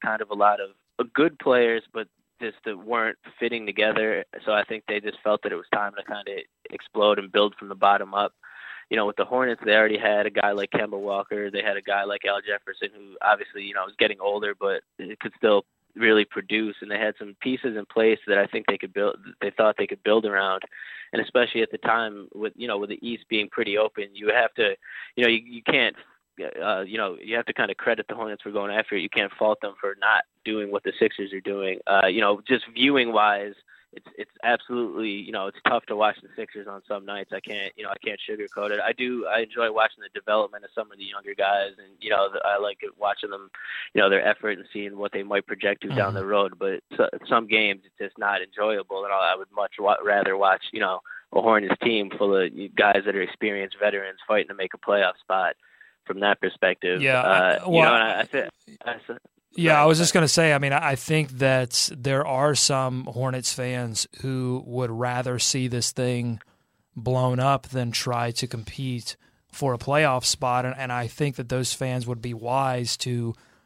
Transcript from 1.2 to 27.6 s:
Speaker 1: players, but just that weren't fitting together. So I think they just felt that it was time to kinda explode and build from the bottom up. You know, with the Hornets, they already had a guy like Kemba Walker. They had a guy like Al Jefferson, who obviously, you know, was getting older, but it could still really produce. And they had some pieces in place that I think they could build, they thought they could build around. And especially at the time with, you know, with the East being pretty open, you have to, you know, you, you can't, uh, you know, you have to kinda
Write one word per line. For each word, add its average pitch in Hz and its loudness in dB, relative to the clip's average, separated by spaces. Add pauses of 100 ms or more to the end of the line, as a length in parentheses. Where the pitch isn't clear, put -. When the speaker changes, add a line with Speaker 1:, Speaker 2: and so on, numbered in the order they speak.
Speaker 1:
players, 120 4 (100)
but 110 -8 (320)
just 113 -10
that 104 -8
weren't 110 -2 (220)
fitting 117 -4
together. 107 0 (220)
So 107 0
I 104 2
think 110 -10
they 104 -2
just 104 -6
felt 107 2
that 101 -4
it 87 -4
was 87 -12
time 104 -2
to 98 -8
kinda 101 -10 (260)
explode 104 0
and 98 -8
build 104 2
from 101 -18
the 98 -12
bottom 98 2
up. 101 0 (560)
You 110 -2
know, 107 2
with 104 -2
the 101 2
Hornets, 123 0
they 107 6
already 107 6
had 104 2
a 107 -2
guy 101 2
like 101 -4
Kemba 104 -2
Walker. 101 -4
They 98 -4
had 101 -2
a 98 -6
guy 101 -2
like 101 -6
Al 101 0
Jefferson, 101 -8
who 98 -20
obviously, 104 0
you 101 -10
know, 98 -2
was 98 -12
getting 104 0
older, 101 -2
but 98 -2 (160)
it 92 -12
could - -10
still 104 4 (300)
really 107 4
produce. 104 -4
And 104 -14
they 104 -4
had 107 -2
some 104 -14
pieces 127 -2
in 101 -8
place 110 4
that 101 2
I 101 4
think 110 -4
they 101 0
could 95 -10
build, 101 0 (240)
they 104 -2
thought 107 4
they 101 0
could 101 -8
build 110 4
around. 98 0 (500)
And 117 -2
especially 120 0
at 107 0
the 107 -8
time 110 -2
with, 107 -8
you 120 -8
know, 104 -4
with 101 -6
the - -10
East 117 -8
being 104 -2
pretty 104 -2
open, 107 0
you 104 -4
have 117 2
to, 101 0 (400)
you 123 2
know, 120 6
you, 117 2
you 120 -16
can't, 127 2 (640)
uh, 95 -2
you 101 -8
know, 95 -4
you 110 -6
have 117 -2
to 131 -4
kinda 104 -2